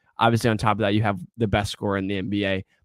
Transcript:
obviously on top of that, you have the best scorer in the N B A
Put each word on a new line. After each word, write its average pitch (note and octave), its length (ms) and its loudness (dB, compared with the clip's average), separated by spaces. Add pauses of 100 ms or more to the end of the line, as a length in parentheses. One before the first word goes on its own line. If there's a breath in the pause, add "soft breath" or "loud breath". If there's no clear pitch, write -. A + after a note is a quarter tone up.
(180)
obviously A#2 320 4
on G#2+ 80 2
top G#2 200 0
of - 20 -6
that, G#2 160 2
you G#2+ 80 2
have G2+ 160 0 (180)
the A2+ 100 0
best G2+ 240 -2
scorer G2 260 -4
in F#2+ 100 -4
the G2+ 100 -4
N F#2 140 -6
B G2+ 140 -2
A F#2+ 200 -2 (200)